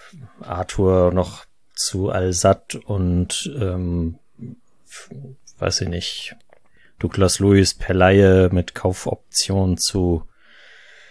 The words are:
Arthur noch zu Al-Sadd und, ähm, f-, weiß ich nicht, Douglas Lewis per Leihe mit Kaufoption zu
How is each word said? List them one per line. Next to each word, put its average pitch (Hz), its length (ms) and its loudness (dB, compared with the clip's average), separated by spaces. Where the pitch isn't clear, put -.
Arthur 92 720 0
noch 90 320 -4
zu - 360 -4
Al-Sadd 92 640 0
und, 90 760 -2
ähm, 90 600 -4
f-, - 260 -20
weiß 90 220 -4
ich 92 60 -4
nicht, - 480 -10
Douglas 92 400 0
Lewis 98 360 4
per - 200 -4
Leihe 95 580 6
mit 92 220 -2
Kaufoption - 1040 -4
zu 87 460 -2